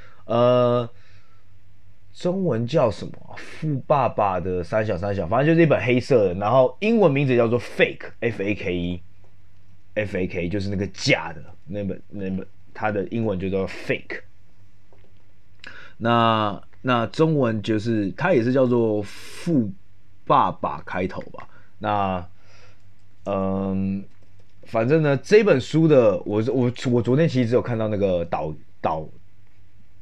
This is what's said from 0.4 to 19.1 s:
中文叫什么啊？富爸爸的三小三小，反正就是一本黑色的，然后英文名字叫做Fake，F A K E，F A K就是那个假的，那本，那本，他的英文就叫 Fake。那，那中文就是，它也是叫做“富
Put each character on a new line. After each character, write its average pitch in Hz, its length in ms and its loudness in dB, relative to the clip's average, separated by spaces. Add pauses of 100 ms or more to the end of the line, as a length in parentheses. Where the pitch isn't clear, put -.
中 180 320 -2
文 120 200 0
叫 127 240 4
什 - 160 -6
么 85 80 -10 (160)
啊？ - 80 -12
富 147 440 -4
爸 135 280 4
爸 98 300 0
的 90 240 -2
三 110 240 0
小 101 100 0
三 101 160 -2
小， 98 140 -2
反 117 180 2
正 - 80 4
就 165 60 6
是 165 80 8
一 - 0 -
本 113 160 4
黑 123 160 4
色 120 300 6
的， 90 60 -2
然 101 140 -2
后 127 300 6
英 220 180 2
文 196 140 8
名 139 160 2
字 127 100 4
叫 117 120 6
做 120 100 2
Fake，F - 840 -2
A 101 140 0
K 92 220 -4
E，F - 1400 -6
A 92 120 0
K 90 200 -4
就 101 120 -2
是 98 80 -4
那 101 80 -4
个 98 160 -2
假 82 400 0
的， 76 100 -12 (240)
那 101 160 -6
本， 95 180 -6 (100)
那 95 200 -6
本， 95 160 -4 (260)
他 107 200 -2
的 101 160 0
英 113 180 -2
文 95 140 0
就 95 100 -2
叫 95 160 0
Fake。 - 540 -6 (1800)
那， 113 640 2 (200)
那 120 240 2
中 156 320 2
文 113 240 2
就 107 160 2
是， 104 400 0
它 175 160 2
也 123 80 6
是 123 100 2
叫 131 140 4
做 113 360 2
“富 113 720 -2 (540)